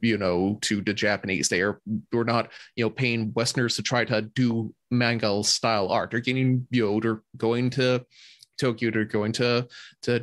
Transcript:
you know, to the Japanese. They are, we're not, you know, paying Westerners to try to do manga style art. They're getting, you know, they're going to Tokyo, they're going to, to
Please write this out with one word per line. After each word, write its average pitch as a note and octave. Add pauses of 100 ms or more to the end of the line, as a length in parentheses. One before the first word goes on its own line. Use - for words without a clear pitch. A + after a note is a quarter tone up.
you A2+
know, F#2+
to G2+
the G2+
Japanese. G2+
They F2+
are, G2+ (320)
we're A#2
not, A#2 (240)
you A#2+
know, A2
paying A#2
Westerners A#2
to G#2
try A#2+
to A2
do A2+ (160)
manga A#2
style G#2
art. F#2+
They're A2+
getting, B2+
you A#2+
know, G#2
they're A2 (160)
going A#2+
to B2+ (540)
Tokyo, A#2
they're A2
going G#2+
to, A#2+ (360)
to A#2+